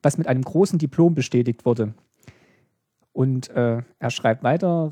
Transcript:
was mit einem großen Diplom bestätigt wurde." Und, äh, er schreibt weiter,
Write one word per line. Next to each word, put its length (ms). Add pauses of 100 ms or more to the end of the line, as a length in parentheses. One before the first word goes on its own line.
was 160
mit 100
einem 140
großen 380
Diplom 360
bestätigt 500
wurde." 280 (1200)
Und, 360
äh, 320 (160)
er 100
schreibt 340
weiter, 480